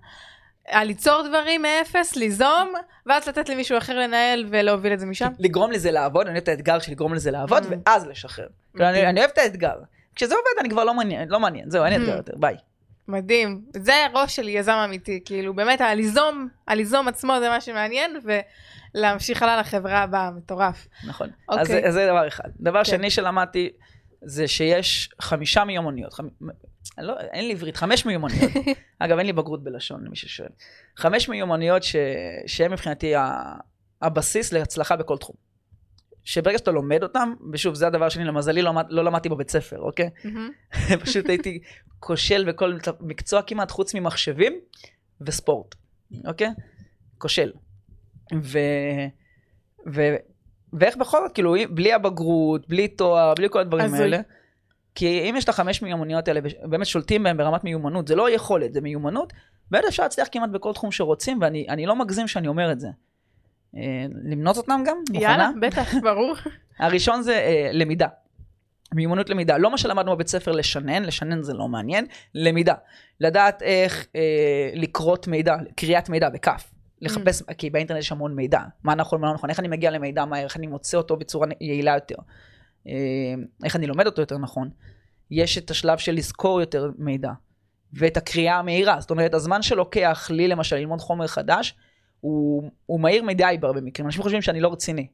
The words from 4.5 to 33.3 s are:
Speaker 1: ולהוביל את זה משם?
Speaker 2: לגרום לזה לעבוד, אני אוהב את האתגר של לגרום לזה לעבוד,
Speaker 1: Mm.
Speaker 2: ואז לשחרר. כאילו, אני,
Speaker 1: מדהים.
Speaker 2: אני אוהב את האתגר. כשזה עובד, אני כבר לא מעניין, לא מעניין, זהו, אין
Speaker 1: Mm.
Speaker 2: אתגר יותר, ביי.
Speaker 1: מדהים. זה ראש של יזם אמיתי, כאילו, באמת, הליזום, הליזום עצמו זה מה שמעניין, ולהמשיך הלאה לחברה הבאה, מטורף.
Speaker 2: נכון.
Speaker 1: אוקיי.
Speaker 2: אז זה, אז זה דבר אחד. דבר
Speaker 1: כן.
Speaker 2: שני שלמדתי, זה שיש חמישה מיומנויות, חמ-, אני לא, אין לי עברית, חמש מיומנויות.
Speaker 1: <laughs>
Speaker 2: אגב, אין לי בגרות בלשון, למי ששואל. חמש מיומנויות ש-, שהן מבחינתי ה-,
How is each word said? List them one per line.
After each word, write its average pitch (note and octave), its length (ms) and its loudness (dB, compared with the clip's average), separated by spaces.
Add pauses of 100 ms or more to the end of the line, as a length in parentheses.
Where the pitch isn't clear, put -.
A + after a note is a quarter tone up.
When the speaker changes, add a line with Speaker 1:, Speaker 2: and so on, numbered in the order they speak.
Speaker 1:
ולהוביל G3+ 420 2
את G3 80 0
זה F#3+ 60 -6
משם? G#3+ 320 -2
Speaker 2:
לגרום F#3 340 2
לזה F3 180 0
לעבוד, D#3 360 2
אני F3 60 -6
אוהב F3 100 -2
את F3 60 -2
האתגר D#3+ 300 2
של D#3+ 140 -6
לגרום D#3 220 -2
לזה D3+ 160 -2
לעבוד, D3 340 2
Speaker 1:
Mm. F#3 100 -4 (120)
Speaker 2:
ואז G3+ 200 6
לשחרר. C3+ 400 -14 (260)
כאילו, F3 160 2
אני, F3+ 40 4
Speaker 1:
מדהים. F#3+ 160 6
Speaker 2:
אני F#3 120 4
אוהב C#4+ 120 6
את - 60 2
האתגר. F#3 360 2 (400)
כשזה B3 200 0
עובד, A#4+ 260 2
אני B3+ 100 -2
כבר A3 140 2
לא A#3 100 2
מעניין, F#3 340 -2
לא G3+ 120 2
מעניין, E3 300 -2
זהו, E3 140 4
אין F3 80 4
Speaker 1:
Mm. D#3 100 2
Speaker 2:
אתגר A2 140 -2
יותר, - 200 -10
ביי. D3 200 2 (520)
Speaker 1:
מדהים. G3+ 540 0 (140)
זה C4+ 380 4
ראש C#4 220 0
של A3+ 120 -4
יזם G#3 240 0 (120)
אמיתי, F#3+ 400 -6
כאילו, F#3+ 300 -6
באמת, A#3 260 2
הליזום, B3 680 2 (200)
הליזום A3 400 2
עצמו C4 320 -2
זה A#3+ 80 0
מה A#3 120 0
שמעניין, B3 600 -4 (720)
ולהמשיך G#3 480 0
הלאה A#3 140 4
לחברה G3+ 420 0
הבאה, F#3+ 320 0
מטורף. F3+ 580 -4 (180)
Speaker 2:
נכון. - 240 -8 (180)
Speaker 1:
אוקיי. G#3 140 2
Speaker 2:
אז D#3+ 60 2
זה, - 160 4
אז E3+ 100 4
זה G3 120 4
דבר F3 220 4
אחד. - 200 -10 (120)
דבר E3+ 180 2
Speaker 1:
כן. G#3 120 4
Speaker 2:
שני G3 200 0
שלמדתי, F3+ 600 0 (520)
זה D3 260 -4
שיש E3+ 640 2 (100)
חמישה E3 440 2
מיומנויות, E3+ 480 -6
חמ-, D#3 380 -14 (480)
אני - 80 -10
לא, G#3+ 140 -6
אין - 260 -8
לי A#3 60 -4
עברית, E3 240 -8
חמש A3 300 2
מיומנויות. F3 440 0 (280)
Speaker 1:
<laughs> - 200 -20
Speaker 2:
אגב, E3 200 2
אין F#3 80 0
לי G3+ 60 -2
בגרות D#3 320 -4
בלשון, A#2+ 400 -10
למי - 120 -14
ששואל. - 320 -14 (480)
חמש G#3 320 2
מיומנויות F3+ 540 0
ש-, - 140 -4 (500)
שהן F3 260 0
מבחינתי D#3 420 -4
ה-, C3 400 -2 (480)